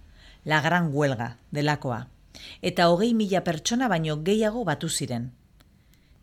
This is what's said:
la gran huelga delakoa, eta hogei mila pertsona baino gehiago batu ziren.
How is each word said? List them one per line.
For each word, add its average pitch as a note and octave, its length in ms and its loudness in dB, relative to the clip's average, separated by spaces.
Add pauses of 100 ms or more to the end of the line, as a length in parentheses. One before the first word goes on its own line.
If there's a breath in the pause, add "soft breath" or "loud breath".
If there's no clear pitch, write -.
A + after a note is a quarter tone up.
(460 soft breath)
la D3+ 160 4
gran E3 320 2
huelga C3 440 0 (140)
delakoa, C#3+ 540 -2 (560 loud breath)
eta F3+ 280 4
hogei G3+ 240 4
mila G3 300 2
pertsona A#3 460 -2
baino D#3+ 340 0
gehiago G#3+ 400 0
batu D#3+ 260 -2
ziren. B2 420 -4 (920 soft breath)